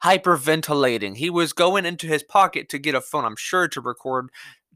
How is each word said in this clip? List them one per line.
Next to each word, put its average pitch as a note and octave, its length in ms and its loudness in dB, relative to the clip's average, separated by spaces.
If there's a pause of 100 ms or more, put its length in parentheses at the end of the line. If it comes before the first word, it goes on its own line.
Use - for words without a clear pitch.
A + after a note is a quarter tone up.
hyperventilating. D3 1120 2
He D3+ 120 -4
was E3+ 220 0
going F#3 340 2
into E3+ 220 -6
his D#3 160 0
pocket F3+ 460 2
to D3 100 -6
get C#3+ 160 -2
a B2+ 60 2
phone, C#3+ 240 -4
I'm G#2+ 100 -4
sure, F3+ 320 0
to C#3+ 140 -8
record, B2+ 480 -6 (460)